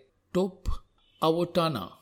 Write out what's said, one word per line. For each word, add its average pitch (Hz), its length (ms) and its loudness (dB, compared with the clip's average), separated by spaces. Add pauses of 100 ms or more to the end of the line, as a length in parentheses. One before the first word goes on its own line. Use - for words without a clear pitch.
(320)
Tope 185 360 -2 (540)
Awotana, 160 800 0